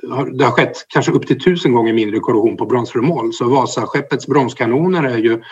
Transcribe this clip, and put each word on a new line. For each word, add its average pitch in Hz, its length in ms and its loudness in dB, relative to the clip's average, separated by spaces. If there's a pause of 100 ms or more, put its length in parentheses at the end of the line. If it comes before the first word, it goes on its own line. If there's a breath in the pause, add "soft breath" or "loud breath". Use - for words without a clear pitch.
har, 131 160 -4
det 127 200 0
har 123 60 2
skett - 360 -2
kanske 156 240 0
upp 123 160 0
till 127 120 0
tusen 170 340 2
gånger 113 200 2
mindre 107 260 0
korrosion 107 380 0
på 110 80 -4
bronsföremål. 117 680 -2
Så 120 160 -2
Vasaskeppets 131 800 -2
bronskanoner 143 760 0
är 127 140 0
ju 113 240 2 (100)